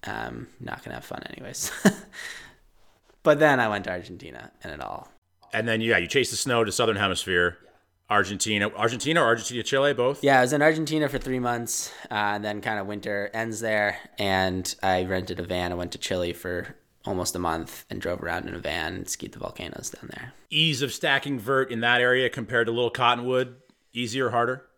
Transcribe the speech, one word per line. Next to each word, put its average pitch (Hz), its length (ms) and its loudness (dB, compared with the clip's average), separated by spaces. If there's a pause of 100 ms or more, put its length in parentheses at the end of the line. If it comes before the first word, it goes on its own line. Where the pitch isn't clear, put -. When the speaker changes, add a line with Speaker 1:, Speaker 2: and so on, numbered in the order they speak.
Speaker 1:
Um, 58 440 -8 (120)
not - 240 -10
gonna - 120 -10
have - 100 -12
fun - 180 -10
anyways. - 480 -10 (120)
<laughs> - 80 4 (1300)
But 147 160 8
then 143 200 8
I 117 80 4
went 101 180 -2
to 95 60 -4
Argentina, 87 600 -10 (120)
and 78 100 -8
it 76 80 -10
all - 300 -10 (420)
Speaker 2:
And 110 140 0
then, 113 140 2
yeah, 113 160 4
you 87 100 2
chased 123 240 2
the 110 60 -4
snow 120 260 2
to 104 80 0
Southern 110 260 2
Hemisphere. 87 600 2 (520)
Argentina. 104 680 2
Argentina 120 460 2
or 131 40 6
Argentina, 117 380 0
Chile, 139 300 2
both? 127 300 0
Speaker 1:
Yeah, 139 160 8
I - 20 8
was 127 120 4
in 147 80 4
Argentina 156 460 4
for 131 100 -2
three 127 220 -2
months, 120 540 -4 (160)
uh, 113 60 -4 (200)
and 104 80 -6
then 104 180 -4
kinda 107 220 -2
winter 101 500 -4
ends 113 280 -4
there, 104 360 2 (200)
and 95 560 0 (100)
I 92 220 2
rented 92 340 -4
a 87 40 -6
van 90 280 -4
and 90 60 -4
went 87 160 -6
to - 40 -12
Chile 87 360 -2
for 87 420 -8 (300)
almost 92 300 -4
a 90 40 -4
month 82 500 -4
and 98 120 -8
drove 87 200 -4
around 87 280 -4
in 87 60 -10
a 85 40 -10
van 82 360 -4
and 95 140 -10
skied - 220 -8
the - 80 -16
volcanoes - 520 -10
down - 220 -18
there. 123 200 -14 (160)
Speaker 2:
Ease 156 320 2
of 131 120 -2
stacking 139 460 0
vert 131 320 0
in 117 100 -4
that 120 200 4
area 127 280 4
compared 117 380 0
to 117 60 -2
Little 117 180 2
Cottonwood, 123 640 2 (380)
easier 120 340 -2
or 107 40 0
harder? 123 340 0 (120)